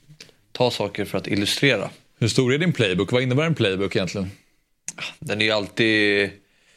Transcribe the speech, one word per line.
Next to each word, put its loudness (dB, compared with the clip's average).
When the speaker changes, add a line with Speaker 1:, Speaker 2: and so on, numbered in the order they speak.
Speaker 1:
ta 0
saker -4
för -4
att -6
illustrera. 0
Speaker 2:
Hur 2
stor 2
är 2
din 0
playbook? 0
Vad 2
innebär 0
en 0
playbook 0
egentligen? -4
Speaker 1:
Den -4
är 2
ju 2
alltid, 2